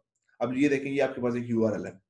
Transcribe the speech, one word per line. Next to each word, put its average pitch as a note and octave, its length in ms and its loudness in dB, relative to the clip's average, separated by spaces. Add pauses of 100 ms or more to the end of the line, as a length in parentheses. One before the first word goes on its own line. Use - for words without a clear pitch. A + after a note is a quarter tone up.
(400)
अब B2 160 -2
ये C#3+ 120 4
देखें, C#3 220 0
ये C#3 100 0
आपके C3 220 -2
पास A#2+ 120 0
एक A#2+ 120 -4
यूआरएल A2 400 0
है, - 240 -14